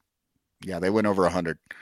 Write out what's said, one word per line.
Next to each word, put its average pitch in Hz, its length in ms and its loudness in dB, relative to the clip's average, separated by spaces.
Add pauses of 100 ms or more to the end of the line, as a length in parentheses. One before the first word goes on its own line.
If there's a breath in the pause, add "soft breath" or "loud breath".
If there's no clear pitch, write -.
(640)
Yeah, 90 140 -6
they 90 100 0
went 107 180 2
over 98 180 2
a 85 40 4
hundred. 82 280 -2 (240 loud breath)